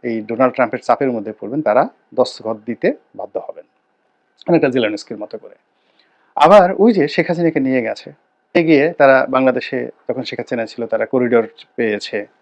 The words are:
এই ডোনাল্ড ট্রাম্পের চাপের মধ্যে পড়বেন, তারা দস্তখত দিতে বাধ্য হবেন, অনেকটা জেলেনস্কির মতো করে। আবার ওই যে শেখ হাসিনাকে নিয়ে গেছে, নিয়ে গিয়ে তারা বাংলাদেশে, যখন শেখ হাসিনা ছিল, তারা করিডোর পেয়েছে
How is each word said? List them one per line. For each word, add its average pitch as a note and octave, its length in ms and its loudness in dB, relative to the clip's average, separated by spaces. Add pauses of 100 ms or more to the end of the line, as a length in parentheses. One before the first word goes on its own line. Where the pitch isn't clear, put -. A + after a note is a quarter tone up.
এই A2+ 180 -6
ডোনাল্ড A#2 340 -2
ট্রাম্পের B2 240 -2
চাপের B2+ 320 0
মধ্যে G#2+ 300 -8
পড়বেন, G#2 220 -6
তারা A#2 260 2 (260)
দস্তখত A#2 420 -4 (100)
দিতে E3+ 280 -4 (220)
বাধ্য G2 220 -12
হবেন, - 260 -14 (840)
অনেকটা D#3 200 2
জেলেনস্কির A2 500 -4
মতো G#2+ 200 -14
করে। - 160 -20 (800)
আবার F3+ 440 8
ওই A3 140 6
যে D3+ 160 2
শেখ - 200 -2
হাসিনাকে E3 320 0
নিয়ে C3 220 0
গেছে, A2 280 -8
নিয়ে - 560 -4
গিয়ে D#3 260 4
তারা C3+ 380 4
বাংলাদেশে, C3 600 -2 (200)
যখন B2 120 -6
শেখ A#2+ 180 -10
হাসিনা A2+ 260 -6
ছিল, A#2 200 -10
তারা A2 200 -2
করিডোর A#2+ 420 2 (280)
পেয়েছে G#2+ 500 -4 (160)